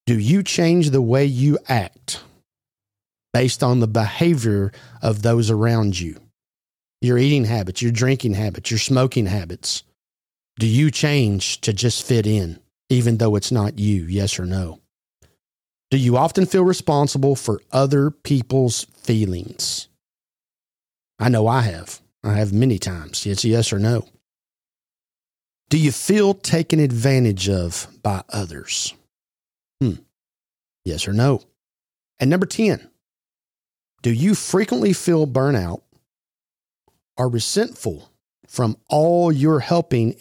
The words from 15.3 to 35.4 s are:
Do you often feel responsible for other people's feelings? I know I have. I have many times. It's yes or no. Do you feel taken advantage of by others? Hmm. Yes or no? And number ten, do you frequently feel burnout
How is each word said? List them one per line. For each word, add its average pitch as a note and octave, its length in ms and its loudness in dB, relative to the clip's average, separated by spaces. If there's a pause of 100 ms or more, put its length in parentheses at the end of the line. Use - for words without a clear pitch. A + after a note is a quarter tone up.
Do C3+ 60 2
you B2 180 2
often E3 300 2
feel F#3 180 2
responsible C#3+ 720 2
for G#2+ 240 -4 (120)
other C#3 400 2
people's B2+ 720 -2 (100)
feelings? - 920 -4 (1300)
I G#2+ 80 0
know A2+ 200 2
I B2+ 160 2
have. F2 360 -6 (260)
I G#2 100 0
have G#2 180 0
many A2+ 260 2
times. E2+ 460 -10
It's G2 180 -4
yes A2+ 300 0
or G2+ 60 -2
no. A2 280 0 (1600)
Do D3+ 80 2
you D3+ 140 2
feel G3+ 420 2
taken D#3+ 460 0
advantage A#2+ 720 2
of F2+ 380 -4 (140)
by G2 280 -4
others? - 640 -8 (880)
Hmm. G#2 140 0 (920)
Yes D#2+ 200 -6
or G2+ 80 -4
no? B2 280 2 (800)
And B2+ 100 2
number F#3 160 2
ten, - 440 -2 (1120)
do A#2+ 100 0
you E3 240 2
frequently G#3+ 580 0
feel D#3 340 0
burnout B2+ 540 -2 (1400)